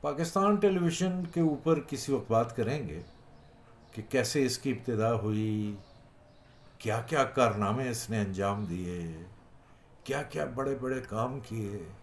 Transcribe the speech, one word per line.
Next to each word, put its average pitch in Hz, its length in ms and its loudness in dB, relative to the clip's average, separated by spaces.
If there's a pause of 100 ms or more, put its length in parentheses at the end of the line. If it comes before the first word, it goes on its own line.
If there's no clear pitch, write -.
पाकिस्तान 170 540 4
television 180 680 2
के 170 160 -2
ऊपर 156 400 4
किसी 139 320 -4
वक्त 120 180 0
बात 113 220 4
करेंगे 113 520 -2 (880)
कि 110 80 -8
कैसे 131 400 0
इसकी 131 280 0
इब्तिदा 113 380 0
हुई, 107 720 0 (1000)
क्या-क्या 117 440 0
कारनामे 113 680 2
इसने 117 300 -2
अंजाम 98 460 0
दिए, 87 600 -6 (800)
क्या-क्या 147 400 -4
बड़े-बड़े 131 540 -2
काम 127 400 -4
किए 101 500 -8 (120)